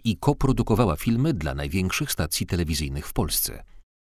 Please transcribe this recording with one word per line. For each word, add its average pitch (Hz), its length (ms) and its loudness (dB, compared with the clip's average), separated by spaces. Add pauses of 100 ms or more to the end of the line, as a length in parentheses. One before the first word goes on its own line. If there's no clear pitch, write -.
i 110 120 0
koprodukowała 113 800 2
filmy 120 380 2
dla 76 200 -2
największych 90 580 -2
stacji - 340 -2
telewizyjnych 76 600 -2
w - 60 -10
Polsce. - 520 -2 (440)